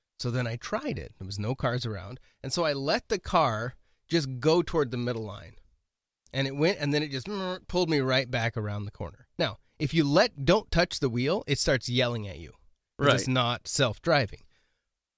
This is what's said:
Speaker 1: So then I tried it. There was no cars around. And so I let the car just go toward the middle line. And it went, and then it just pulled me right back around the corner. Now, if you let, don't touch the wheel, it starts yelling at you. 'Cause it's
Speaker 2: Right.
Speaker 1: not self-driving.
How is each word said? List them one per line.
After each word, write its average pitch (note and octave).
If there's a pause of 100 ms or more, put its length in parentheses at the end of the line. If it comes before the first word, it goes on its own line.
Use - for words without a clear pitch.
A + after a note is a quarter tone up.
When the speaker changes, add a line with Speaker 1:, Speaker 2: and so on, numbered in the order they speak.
(220)
Speaker 1:
So A#2+
then B2
I A#2
tried B3+
it. D2
There G2
was G2
no G#2+
cars B2
around. G2+ (200)
And C3+
so F3
I D#3
let C#3+
the G3+
car B2 (320)
just C3+
go D#3
toward D3
the B2+
middle A#2+
line. G2 (760)
And C3+
it C3+
went, D#3+
and C#3+
then D3+
it D3+
just C3 (400)
pulled F3
me D3+
right C3
back A#2
around G#2
the G2+
corner. - (100)
Now, B2+ (220)
if C#3+
you D#3+
let, D3
don't G3
touch -
the C3+
wheel, C3
it C#3+
starts C3+
yelling A#2+
at F2+
you. D#2 (440)
'Cause C#3
it's -
Speaker 2:
Right. B2+
Speaker 1:
not A#2+
self-driving. C3+ (760)